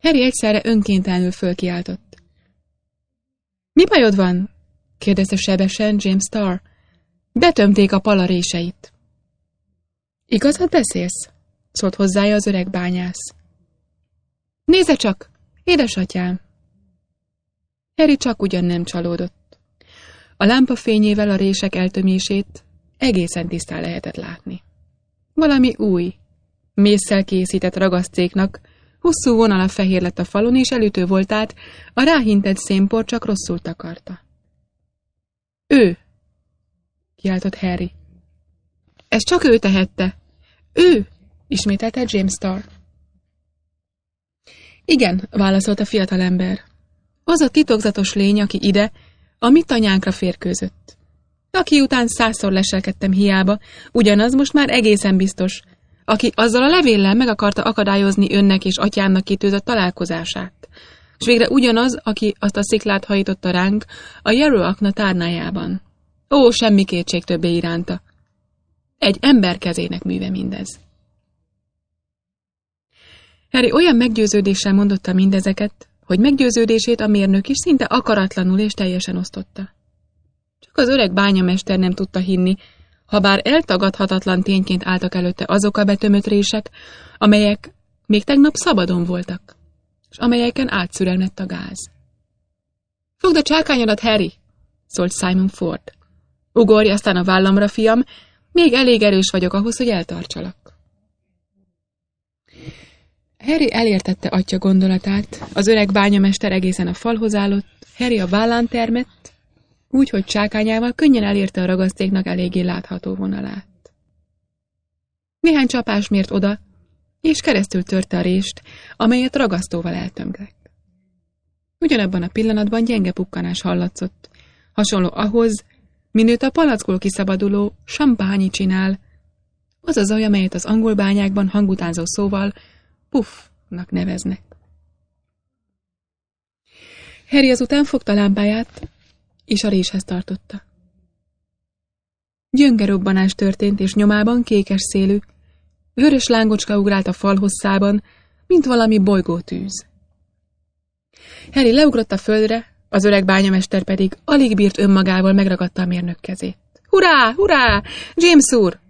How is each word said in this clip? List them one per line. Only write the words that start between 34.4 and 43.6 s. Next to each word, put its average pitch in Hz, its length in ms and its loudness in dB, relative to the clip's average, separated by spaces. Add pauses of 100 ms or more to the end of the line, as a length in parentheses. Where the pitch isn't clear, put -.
„Ő!” 220 300 4 (1160)
kiáltott 190 400 -4
Harry. 180 360 -6 (1160)
„Ez 220 160 -2
csak 349 200 0
ő 240 140 6
tehette. 190 600 0 (560)
Ő!” 320 340 4 (400)
ismételte 220 580 -4
James 196 260 -2
Starr. 190 300 -6 (2250)